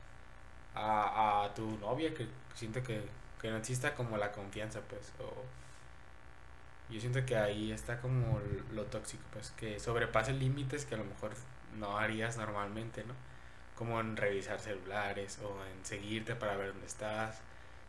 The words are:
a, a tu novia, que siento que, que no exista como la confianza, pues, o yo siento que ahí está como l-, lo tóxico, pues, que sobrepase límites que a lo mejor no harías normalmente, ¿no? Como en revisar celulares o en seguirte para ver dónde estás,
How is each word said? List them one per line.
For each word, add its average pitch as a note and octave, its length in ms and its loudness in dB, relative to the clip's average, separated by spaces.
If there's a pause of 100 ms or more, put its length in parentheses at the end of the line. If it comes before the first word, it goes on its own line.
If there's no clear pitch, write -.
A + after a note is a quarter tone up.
(760)
a, G#2+ 720 8
a G2+ 100 0
tu A2 240 0
novia, C#3 360 2
que A#2+ 120 -2 (280)
siento A#2 280 -2
que, G#2+ 200 0 (380)
que A2+ 100 0
no A2 80 2
exista B2+ 360 2
como A2+ 240 0
la G#2 140 2
confianza, G#2 560 -4
pues, G2+ 320 -8
o G#2+ 120 -6 (1600)
yo A2 100 -4
siento B2 240 2
que A#2+ 120 4
ahí G#2+ 360 4
está A#2+ 280 -2
como B2 400 4
l-, G2+ 220 0 (120)
lo G#2+ 120 0
tóxico, - 360 -4 (100)
pues, - 200 -8
que G#2+ 280 -4
sobrepase A#2 520 4
límites C3+ 520 4
que - 100 -2
a A2 40 2
lo G#2+ 60 0
mejor G#2 280 -4 (460)
no G#2 200 2
harías A2 380 4
normalmente, G#2+ 680 -2
¿no? B2 100 -6 (640)
Como A2+ 240 2
en A2 160 2
revisar G2+ 440 2
celulares G2+ 800 -2
o G2 240 -4
en F#2 180 -10
seguirte G#2+ 520 -2
para G#2 200 0
ver G2 160 0
dónde F#2+ 140 -8
estás, A2 540 -2 (480)